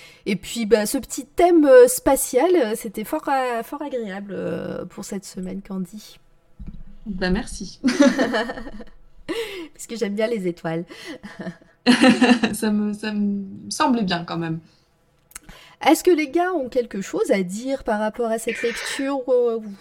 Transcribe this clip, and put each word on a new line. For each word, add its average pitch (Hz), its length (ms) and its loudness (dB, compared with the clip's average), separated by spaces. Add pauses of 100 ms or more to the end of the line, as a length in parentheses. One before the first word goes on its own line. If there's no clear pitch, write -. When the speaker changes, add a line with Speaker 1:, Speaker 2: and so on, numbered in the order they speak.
(260)
Speaker 1:
et 202 100 0
puis, 226 300 -6
bah, 208 200 4
ce 214 120 -4
petit - 280 -8
thème, 339 400 6
euh, 254 220 12
spatial, 269 680 2
euh, 240 220 2
c'était 214 300 -8
fort, 311 240 -6
euh, 254 340 -2
fort 294 180 -12
agréable, 208 540 -8
euh, 180 480 -6
pour 196 220 -14
cette 196 180 -10
semaine, 185 420 -10
Candy. 190 540 -10 (840)
Speaker 2:
Bah, 185 240 -4
merci. - 540 -4
<laughs> 269 40 2 (1900)
Speaker 1:
Parce - 140 -18
que 226 80 -10
j'aime 202 200 -4
bien 220 120 0
les 214 200 -2
étoiles. 170 360 -6 (560)
<laughs> 247 1120 4
Speaker 2:
Ça 214 180 -2
me, 208 220 0
ça 214 180 -6
me 202 300 -2 (280)
semblait 240 340 2
bien 180 200 -2
quand 170 140 -6
même. 160 220 -4 (1200)
Speaker 1:
Est-ce 320 200 4
que 370 80 6
les 302 180 2
gars 349 240 0
ont 269 160 -2
quelque 226 320 -4
chose 330 300 -2
à 196 100 2
dire 226 420 -6
par 214 160 -2
rapport 220 300 -4
à 226 80 -2
cette 226 240 -6
lecture 269 680 -4
ou, 269 40 0
euh, 240 280 2
vous 214 220 -12